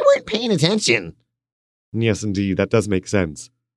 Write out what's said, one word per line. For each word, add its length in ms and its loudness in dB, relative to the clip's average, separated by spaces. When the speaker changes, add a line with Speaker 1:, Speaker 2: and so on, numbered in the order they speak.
Speaker 1:
weren't 200 4
paying 240 -2
attention. 640 0
Speaker 2:
Yes, 300 0
indeed. 340 0
That 140 0
does 180 2
make 180 -2
sense. 440 -4